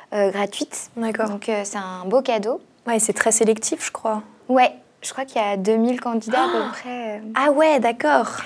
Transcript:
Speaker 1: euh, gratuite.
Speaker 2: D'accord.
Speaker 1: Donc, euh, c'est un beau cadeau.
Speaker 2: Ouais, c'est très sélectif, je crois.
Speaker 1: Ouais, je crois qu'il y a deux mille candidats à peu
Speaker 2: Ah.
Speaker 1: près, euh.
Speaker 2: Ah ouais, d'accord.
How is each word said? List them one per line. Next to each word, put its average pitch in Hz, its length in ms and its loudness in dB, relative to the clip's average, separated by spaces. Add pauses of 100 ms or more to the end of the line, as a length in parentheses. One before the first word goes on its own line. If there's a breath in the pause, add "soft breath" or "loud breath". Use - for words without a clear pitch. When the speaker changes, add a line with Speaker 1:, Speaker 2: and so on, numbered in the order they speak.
(140)
Speaker 1:
euh, 202 160 4
gratuite. - 680 -4
Speaker 2:
D'accord. 220 320 -2
Speaker 1:
Donc, 202 200 -6
euh, 214 160 -2
c'est 202 140 -8
un 185 280 -10
beau 240 160 2
cadeau. 240 380 -2 (260)
Speaker 2:
Ouais, 233 140 0
c'est - 120 2
très 220 200 2
sélectif, 220 520 0
je - 60 -8
crois. 214 320 -4 (260)
Speaker 1:
Ouais, 254 220 4 (320)
je - 100 -10
crois 269 120 -8
qu'il 254 180 -2
y - 20 0
a 202 120 0
deux 202 200 2
mille 247 240 2
candidats 233 440 0
à 262 40 2
peu 226 140 0
Speaker 2:
Ah. 226 100 -6
Speaker 1:
près, 240 440 -10
euh. - 20 -12 (160)
Speaker 2:
Ah 269 160 4
ouais, 302 300 4
d'accord. 240 480 2 (160 loud breath)